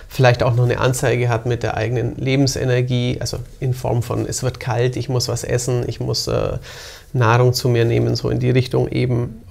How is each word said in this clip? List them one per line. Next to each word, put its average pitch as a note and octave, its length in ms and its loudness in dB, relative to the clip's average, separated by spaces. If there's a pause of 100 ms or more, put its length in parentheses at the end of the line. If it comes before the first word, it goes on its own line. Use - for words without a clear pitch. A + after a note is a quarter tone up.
vielleicht B2 340 4
auch B2 120 2
noch B2 100 4
eine A#2+ 160 2
Anzeige B2 480 2
hat A#2 160 0
mit A#2+ 180 -2
der A2 140 -2
eigenen A#2 400 -2
Lebensenergie, B2+ 1040 0
also - 160 -6 (240)
in B2+ 140 0
Form A#2+ 280 0
von, A2+ 240 -4
es - 160 -6
wird B2+ 160 -4
kalt, B2 380 -2
ich B2 140 -4
muss B2 180 -2
was A#2 160 -4
essen, B2 420 -2
ich A2+ 140 -6
muss, B2 280 -2
äh, A2 280 -2 (560)
Nahrung B2 400 4
zu B2+ 160 -2
mir A#2 160 4
nehmen, A#2+ 320 2
so A#2 140 -4
in A#2+ 80 0
die B2+ 120 2
Richtung B2+ 380 2
eben, B2 640 -2